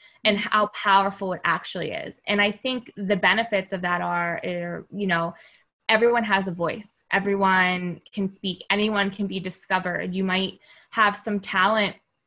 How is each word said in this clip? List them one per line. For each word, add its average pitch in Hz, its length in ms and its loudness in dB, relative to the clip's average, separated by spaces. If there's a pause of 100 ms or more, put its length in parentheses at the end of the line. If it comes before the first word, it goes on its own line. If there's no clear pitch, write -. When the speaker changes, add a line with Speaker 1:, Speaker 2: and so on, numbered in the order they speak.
(260)
Speaker 1:
and 208 120 4
Speaker 2:
Mm-hmm. 208 140 -4
Speaker 1:
how 214 160 4
powerful 196 640 2
it 165 100 -8
actually 170 480 -2
is. - 360 -10
And 202 120 2
I 208 120 4
think 254 460 -6
the 202 200 0
benefits 196 560 0
of 185 80 -6
that 180 200 -2
are, 175 440 -2
are, 175 480 -6
you 196 140 -4
know, 170 260 0 (560)
everyone 233 340 4
has 196 240 2
a 185 40 -4
voice. 170 580 -6
Everyone 185 920 2 (140)
can 196 160 -2
speak. 190 400 -8
Anyone 208 400 0
can 196 160 -4
be 190 140 -4
discovered. 180 760 -4
You 190 100 -2
might 190 360 -2 (320)
have 208 240 2
some 208 240 -4
talent 196 560 2 (320)